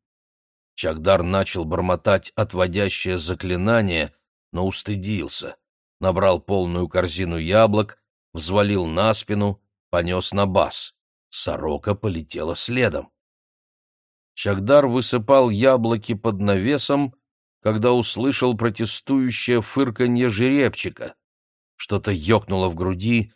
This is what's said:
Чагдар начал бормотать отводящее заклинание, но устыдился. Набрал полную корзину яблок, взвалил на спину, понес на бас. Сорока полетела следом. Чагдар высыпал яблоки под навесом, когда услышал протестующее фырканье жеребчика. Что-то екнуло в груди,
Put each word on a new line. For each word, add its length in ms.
Чагдар 480
начал 420
бормотать 720
отводящее 840
заклинание, 960
но 140
устыдился. 920
Набрал 400
полную 480
корзину 480
яблок, 640
взвалил 540
на 260
спину, 480
понес 420
на 140
бас. 480
Сорока 640
полетела 600
следом. 560
Чагдар 520
высыпал 640
яблоки 640
под 260
навесом, 760
когда 320
услышал 640
протестующее 1040
фырканье 680
жеребчика. 880
Что-то 360
екнуло 560
в 80
груди, 600